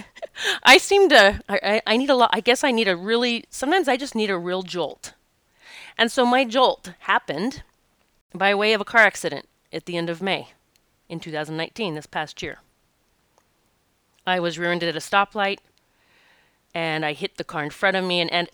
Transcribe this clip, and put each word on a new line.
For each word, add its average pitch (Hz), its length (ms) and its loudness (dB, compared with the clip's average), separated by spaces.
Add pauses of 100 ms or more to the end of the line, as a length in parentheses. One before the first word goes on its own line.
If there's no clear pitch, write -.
(320)
<laughs> - 320 -6
I 262 160 8
seem 392 300 4
to, 208 380 6
I, 202 160 0
I, 208 220 0
I 220 120 2
need 269 120 0
a 277 60 6
lot, 240 180 4
I 208 60 -2
guess 240 240 2
I 285 80 2
need 226 160 0
a 185 80 2
really, 233 560 -2
sometimes 311 360 -2
I 262 80 2
just 262 200 -6
need 214 160 -2
a 185 80 -2
real 180 240 -4
jolt. 160 500 -8 (840)
And 233 120 2
so 254 140 2
my 254 200 4
jolt 220 560 0
happened 196 600 -2 (720)
by 196 220 0
way 208 180 2
of 202 80 -2
a 202 40 -8
car 233 160 4
accident 170 440 0 (260)
at 160 140 -12
the 170 120 -6
end 170 120 -4
of 165 100 -6
May 175 280 -4 (600)
in 165 100 -10
two 170 120 -16
thousand 151 260 -8
nineteen, 165 380 -8
this 151 100 -12
past - 360 -10
year. - 180 -12 (1700)
I 185 140 0
was 170 200 -4
rear-ended 175 300 -2
at 151 60 -4
a 156 40 -8
stoplight, 202 600 -2 (1120)
and 160 320 -4
I 151 80 -4
hit 170 240 -10
the 170 80 -10
car 156 180 -8
in 151 60 -6
front 190 260 0
of 185 80 -2
me. 180 160 -2
And, 165 120 -2
and 170 220 -2